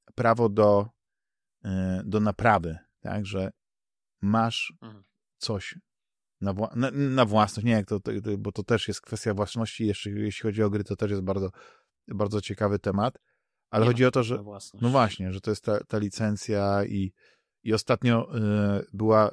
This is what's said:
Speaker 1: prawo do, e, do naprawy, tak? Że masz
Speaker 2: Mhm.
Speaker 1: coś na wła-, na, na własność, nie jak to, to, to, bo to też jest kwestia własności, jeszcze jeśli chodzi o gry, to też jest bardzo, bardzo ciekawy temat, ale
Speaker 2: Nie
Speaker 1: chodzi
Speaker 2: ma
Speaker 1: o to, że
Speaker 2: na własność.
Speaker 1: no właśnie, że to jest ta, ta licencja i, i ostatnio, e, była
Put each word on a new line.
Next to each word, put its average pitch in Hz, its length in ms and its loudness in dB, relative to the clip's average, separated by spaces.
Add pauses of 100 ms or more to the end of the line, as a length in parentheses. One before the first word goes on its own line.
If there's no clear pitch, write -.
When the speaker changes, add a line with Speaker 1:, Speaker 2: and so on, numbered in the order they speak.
(160)
Speaker 1:
prawo 117 340 2
do, 104 380 6 (800)
e, 92 400 -2
do 104 140 -2
naprawy, 101 580 2 (240)
tak? 98 240 -6
Że 95 260 -4 (680)
masz 113 600 0
Speaker 2:
Mhm. 107 220 -20 (340)
Speaker 1:
coś - 380 -6 (680)
na 98 120 -2
wła-, 104 220 -4
na, 123 160 0
na 135 340 2
własność, 107 400 2
nie 120 60 2
jak 107 160 2
to, 104 120 -2
to, 113 120 -6 (100)
to, 104 160 -4
bo 101 140 -6
to 101 120 -8
też 110 240 0
jest - 140 -6
kwestia 110 320 -4
własności, 107 540 -4
jeszcze 101 220 -2
jeśli 104 340 -6
chodzi 107 200 0
o 104 60 2
gry, 104 140 -2
to 101 120 -6
też 104 160 -2
jest 98 120 -2
bardzo, 95 260 -2 (580)
bardzo 101 340 -2
ciekawy 101 380 -2
temat, 104 380 -2 (520)
ale 110 160 2
Speaker 2:
Nie - 60 6
Speaker 1:
chodzi 120 120 2
Speaker 2:
ma 127 40 6
Speaker 1:
o 127 40 4
to, 127 120 2
że 117 120 -4
Speaker 2:
na 104 80 -8
własność. 101 400 -18
Speaker 1:
no 120 60 2
właśnie, 107 440 2
że 95 80 -8
to 110 100 -4
jest 104 120 -4
ta, 107 200 -2
ta - 140 -6
licencja 101 880 -2
i, 98 280 -4 (500)
i 110 100 0
ostatnio, 117 640 0
e, 104 460 2 (100)
była 107 400 4